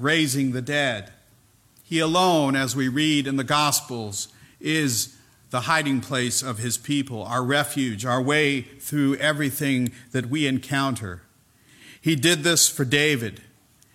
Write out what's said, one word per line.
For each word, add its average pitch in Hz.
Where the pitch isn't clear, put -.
raising 139
the 123
dead. 127
He 160
alone, 160
as 135
we 135
read 147
in 135
the 135
Gospels, 127
is 147
the 127
hiding 143
place 123
of 127
his 117
people, 135
our 120
refuge, 131
our 127
way 143
through 139
everything 139
that 127
we 143
encounter. 127
He 160
did 151
this 165
for -
David, 131